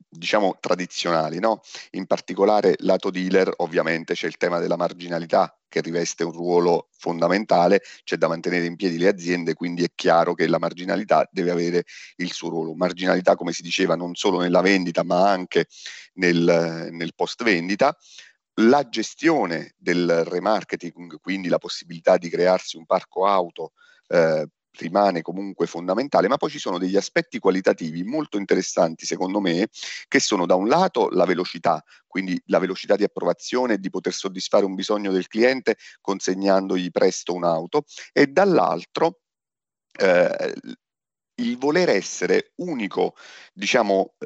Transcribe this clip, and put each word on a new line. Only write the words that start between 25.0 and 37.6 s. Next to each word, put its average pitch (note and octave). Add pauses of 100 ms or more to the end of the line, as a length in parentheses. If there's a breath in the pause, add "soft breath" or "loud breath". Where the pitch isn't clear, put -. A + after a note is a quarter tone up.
comunque G2
fondamentale, F#2
ma C3+
poi D3+
ci D3
sono F#2
degli F#2
aspetti B2
qualitativi F#2
molto C#3+
interessanti, F2+
secondo F#2
me, G2+ (380 loud breath)
che -
sono -
da F#2
un F#2+
lato D#3+
la F2
velocità, E2+ (240 soft breath)
quindi F#2
la F#2
velocità F#2
di G2+
approvazione G2+
e G2
di F#2+
poter F#2
soddisfare G2
un F#2+
bisogno G2+
del F#2
cliente A#2+ (240 loud breath)
consegnandogli F#2+
presto F#2
un'auto, F2 (280 loud breath)